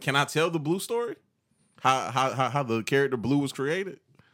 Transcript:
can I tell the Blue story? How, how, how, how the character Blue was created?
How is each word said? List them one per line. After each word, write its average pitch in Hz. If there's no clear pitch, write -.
can 135
I 143
tell 156
the 165
Blue 160
story? 233
How, 123
how, 127
how, 123
how 143
the 113
character 135
Blue 123
was 139
created? 160